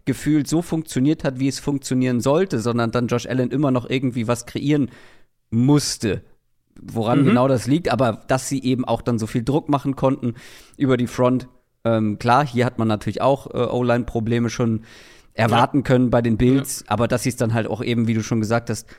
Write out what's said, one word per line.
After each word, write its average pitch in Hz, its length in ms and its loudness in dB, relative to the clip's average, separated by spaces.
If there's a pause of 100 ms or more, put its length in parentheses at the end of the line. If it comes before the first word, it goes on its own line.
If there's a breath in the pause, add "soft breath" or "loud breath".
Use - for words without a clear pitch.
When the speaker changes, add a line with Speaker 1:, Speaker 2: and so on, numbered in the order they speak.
Speaker 1:
gefühlt 147 420 0
so 160 140 0
funktioniert 156 640 -2
hat, 131 160 -4
wie 135 80 0
es 131 120 -4
funktionieren 127 640 -2
sollte, 147 380 0
sondern 117 320 -2
dann 120 160 0
Josh 117 200 -2
Allen 127 240 -2
immer 139 200 0
noch 123 180 -2
irgendwie 127 380 -2
was 120 180 -2
kreieren 139 440 0 (600 loud breath)
musste. 123 720 2 (560)
Woran 117 420 0
Speaker 2:
Mhm. 135 40 4
Speaker 1:
genau 135 220 4
das 127 200 0
liegt, 156 220 2
aber 117 380 0
dass 131 220 -2
sie 139 140 -4
eben 127 220 0
auch 117 160 -2
dann 120 180 -2
so 110 80 -4
viel 120 160 -4
Druck 143 260 -2
machen 139 260 0
konnten 135 380 -2 (440 loud breath)
über 131 200 2
die 120 100 0
Front. 127 400 0 (380)
Ähm, 110 320 2
klar, 127 280 2
hier 123 200 0
hat 123 140 -4
man 113 80 2
natürlich 107 340 -2
auch, 135 320 0
äh, - 40 -4
O-Line-Probleme 120 920 0
schon 113 340 -2 (520 loud breath)
erwarten 117 440 2
Speaker 2:
Ja. 120 40 -2
Speaker 1:
können 127 260 2
bei 120 120 2
den 117 160 0
Bills, 131 480 2
Speaker 2:
Ja. - 60 -6
Speaker 1:
aber 110 160 0
dass 123 160 -2
sie's 127 120 -2
dann 113 180 0
halt 113 140 0
auch 110 160 -6
eben, 117 240 0
wie 117 60 0
du 110 100 0
schon 117 160 -2
gesagt 110 300 -2
hast, - 180 -6 (120 loud breath)